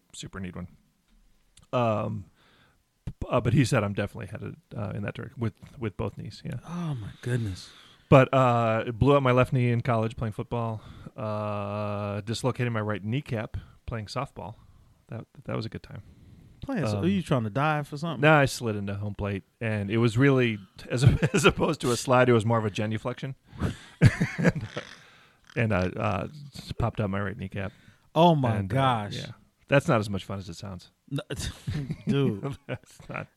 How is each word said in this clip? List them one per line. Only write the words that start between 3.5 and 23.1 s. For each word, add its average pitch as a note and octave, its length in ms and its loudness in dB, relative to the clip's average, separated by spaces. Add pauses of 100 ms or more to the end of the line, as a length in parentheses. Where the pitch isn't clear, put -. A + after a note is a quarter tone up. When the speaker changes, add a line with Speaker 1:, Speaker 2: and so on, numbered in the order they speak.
Speaker 1:
he C#3 120 6
said A2+ 180 2
I'm G2+ 100 -2
definitely G#2 340 -6
headed, G#2 280 -10 (200)
uh, G#2 200 -6
in A2 80 -6
that G#2+ 120 -6
direction - 240 -12
with, A2+ 140 -2 (260)
with A2 180 -6
both A2 200 -6
knees. A2 280 -14
Yeah. C3+ 80 -8 (140)
Speaker 2:
Oh E3 320 -6
my F#2+ 100 -10 (120)
goodness. A#2 480 -4 (400)
Speaker 1:
But, C3 240 8
uh, A#2+ 540 4
it A#2+ 120 -6
blew C3+ 160 6
out C#3+ 80 4
my B2+ 80 6
left B2+ 200 4
knee B2 200 2
in A#2 100 0
college A2+ 340 0
playing A2 180 -6
football. A2+ 480 -6 (360)
Uh, G#2 1040 -4
dislocated A#2 500 -2
my A2+ 100 -2
right G#2 220 -4
kneecap A#2 540 -6 (300)
playing A2 180 -8
softball. G#2 500 -10 (540)
That, A2+ 160 -10 (200)
that A#2+ 100 -6
was A#2+ 100 -4
a A2 40 -10
good - 140 -10
time. - 180 -16 (600)
Speaker 2:
Playing B3 260 -2
so-, G#2 120 0
Speaker 1:
Um, G2 40 0
Speaker 2:
are E3 40 2
you G3 140 2
trying C3+ 240 0
to G#2+ 40 -4
die D3 340 0
for C#3+ 140 -10
something? D3+ 240 -6
Speaker 1:
Nah, D3+ 180 8
I C#3 60 6
slid A#2 300 -2
into G2+ 200 -4
home G2+ 200 -6
plate, G2+ 280 -4 (160)
and G#2+ 320 -2
it A2+ 60 2
was A2+ 200 4
really, B2+ 420 4 (300)
as, B2 140 0
<laughs> - 300 6
as E3+ 120 4
opposed E3+ 360 2
to B2+ 100 2
a A#2 60 2
slide, B2+ 320 6
it B2 40 8
was A2 120 6
more A#2 120 2
of A2 80 0
a G#2+ 60 -2
genuflection. A2+ 640 -6 (240)